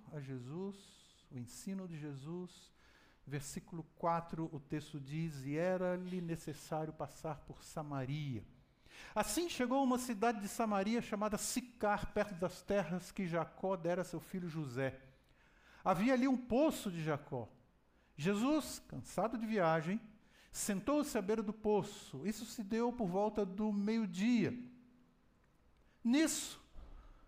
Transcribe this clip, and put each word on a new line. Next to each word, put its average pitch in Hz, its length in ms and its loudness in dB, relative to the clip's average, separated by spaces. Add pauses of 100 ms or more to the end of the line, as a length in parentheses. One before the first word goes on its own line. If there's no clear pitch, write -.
(120)
a 151 80 -8
Jesus, 139 560 -8 (540)
o 135 80 -10
ensino 190 480 -8
de 165 120 -8
Jesus. 151 760 -8 (540)
Versículo 151 580 -6 (120)
quatro, 165 560 0
o 151 80 -6
texto 147 400 -4
diz: 143 440 -4
"E 143 120 0
era-lhe 180 640 0
necessário 160 720 -4
passar 151 480 -6
por - 220 -16
Samaria." 139 800 -4 (680)
Assim 311 340 2
chegou 254 300 2
a 277 40 6
uma 254 160 4
cidade 226 420 2
de 202 80 -4
Samaria 214 540 2
chamada 208 340 0
Sicar, - 760 0
perto 208 220 0
das 170 280 -2
terras 185 480 0
que 190 160 -2
Jacó 170 500 0
dera 175 260 2
a - 20 -4
seu 165 160 -6
filho 180 280 -6
José. 135 520 -2 (840)
Havia 196 300 4
ali 247 120 4
um 269 100 4
poço 254 540 2
de 170 120 -2
Jacó. 139 440 -2 (720)
Jesus, 214 640 2 (100)
cansado 180 480 -2
de 220 80 -4
viagem, 175 560 4 (500)
sentou-se 277 680 0
à - 20 2
beira 214 220 2
do 214 100 -2
poço. 196 760 0
Isso 220 200 -4
se - 160 -8
deu 226 280 0
por 240 160 0
volta 208 380 2
do 202 260 0
meio-dia. 208 880 2 (1400)
Nisso, 277 600 2 (640)